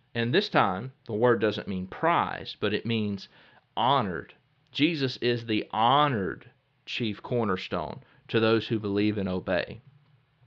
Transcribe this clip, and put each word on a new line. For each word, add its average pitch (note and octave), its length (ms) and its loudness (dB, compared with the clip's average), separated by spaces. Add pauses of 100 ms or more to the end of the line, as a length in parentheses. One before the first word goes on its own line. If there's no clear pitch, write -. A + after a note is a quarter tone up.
(140)
and A#2 200 0
this G3 160 0
time A#2 420 0 (140)
the A2+ 80 -6
word A2+ 260 4
doesn't G#2+ 280 0
mean F#2 180 -4
prized, A#2+ 760 -2
but G#2 140 0
it - 100 -2
means G#2+ 460 -2 (440)
honored. G#2+ 600 0 (380)
Jesus C#3+ 460 0
is A#2+ 280 0
the G#2+ 240 0
honored A#2 800 2 (340)
chief - 380 -6
cornerstone F#2+ 800 -4 (260)
to A#2 120 2
those A2+ 280 4
who A#2 100 0
believe G#2 380 0
and G2 120 -2
obey. F#2 520 -2 (680)